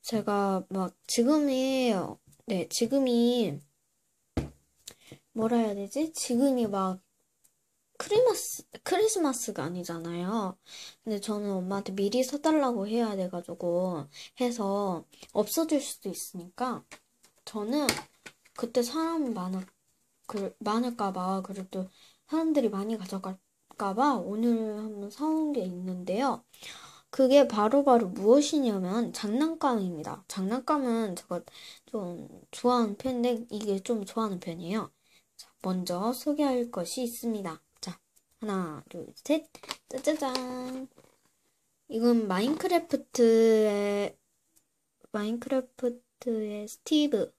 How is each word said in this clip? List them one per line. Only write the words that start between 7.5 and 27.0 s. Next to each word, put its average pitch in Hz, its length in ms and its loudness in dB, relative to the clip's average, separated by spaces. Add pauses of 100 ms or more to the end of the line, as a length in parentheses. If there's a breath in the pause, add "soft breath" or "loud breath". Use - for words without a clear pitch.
크리마스-, - 640 2 (200)
크리스마스가 339 800 0
아니잖아요. 175 920 -4 (460 loud breath)
근데 214 160 -4
저는 208 320 -4
엄마한테 196 420 -4
미리 208 300 0
사달라고 269 640 2
해야 220 300 0
돼가지고 175 880 -2 (320 loud breath)
해서 202 640 -2 (300 loud breath)
없어질 294 480 0
수도 - 260 -10
있으니까 190 800 -8 (580)
저는 240 420 -2 (680)
그때 233 260 -2
사람 302 520 -2
많을-, 185 320 -6 (600)
그-, 196 340 -6
많을까 226 520 -2
봐, 185 340 -2
그리고 190 240 -10
또 185 200 -6 (400 loud breath)
사람들이 302 400 2
많이 208 280 -4
가져갈까 190 1000 -8
봐 269 200 2
오늘 220 600 0
한번 208 320 -8
사온 311 420 -2
게 254 100 -2
있는데요. 185 840 -4 (680 loud breath)